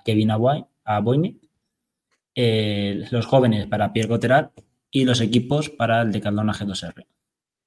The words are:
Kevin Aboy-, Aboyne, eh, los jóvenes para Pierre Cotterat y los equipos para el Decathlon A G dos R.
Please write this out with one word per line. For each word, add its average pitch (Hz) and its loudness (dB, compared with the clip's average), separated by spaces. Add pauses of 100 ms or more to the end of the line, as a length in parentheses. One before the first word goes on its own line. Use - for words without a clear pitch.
Kevin 107 2
Aboy-, 123 0 (200)
Aboyne, 120 0 (960)
eh, 104 0
los 117 -2
jóvenes 117 2
para 104 -2
Pierre 110 -2
Cotterat 127 0 (320)
y 135 0
los 123 2
equipos 123 0
para 113 0
el 110 0
Decathlon 104 -2
A 104 -2
G 101 -8
dos 98 -8
R. - -14 (600)